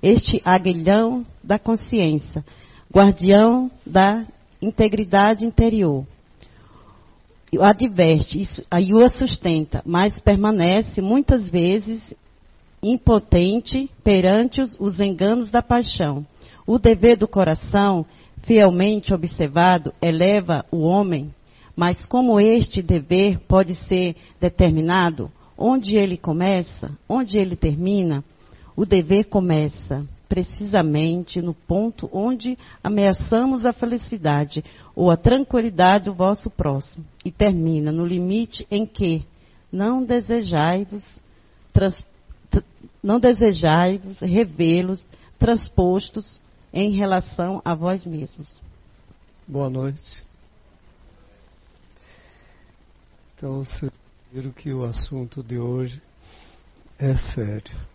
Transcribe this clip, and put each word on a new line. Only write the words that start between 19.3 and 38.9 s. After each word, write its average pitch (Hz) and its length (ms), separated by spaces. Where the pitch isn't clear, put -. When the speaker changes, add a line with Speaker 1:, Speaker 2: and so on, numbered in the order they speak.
Speaker 1:
eleva 170 680
o 170 120
homem, 165 500
mas 175 300
como 247 340
este 220 420
dever 180 640
pode 190 280
ser 180 420
determinado, 170 880
onde 220 380
ele 196 220
começa, 175 760
onde 214 300
ele 190 180
termina, 165 680
o 190 80
dever 190 400
começa 151 800
precisamente 175 1120
no 170 140
ponto 214 580
onde 240 460
ameaçamos 220 840
a 233 80
felicidade 156 920
ou 180 160
a 170 60
tranquilidade 208 880
do 202 80
vosso 190 360
próximo, 151 540
e 175 60
termina 160 600
no 165 120
limite 185 640
em 208 140
que 165 400